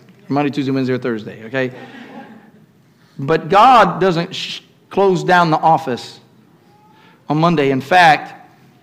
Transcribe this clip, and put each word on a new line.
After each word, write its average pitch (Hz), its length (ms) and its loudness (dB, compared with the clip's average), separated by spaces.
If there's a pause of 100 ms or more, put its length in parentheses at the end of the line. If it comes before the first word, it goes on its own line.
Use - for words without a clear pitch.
(260)
Monday, 143 240 -4
Tuesday, 135 220 -6
Wednesday, 131 220 -4
or 123 40 -4
Thursday, 110 460 -10
okay? 127 260 -6 (1500)
But 156 320 -4
God 202 500 4
doesn't 175 340 -2
sh-, - 280 -14 (260)
close 190 340 0
down 175 280 2
the 156 80 0
office 151 600 -2 (1080)
on 147 80 -2
Monday. 156 340 2
In 131 120 -2
fact, 165 500 2 (500)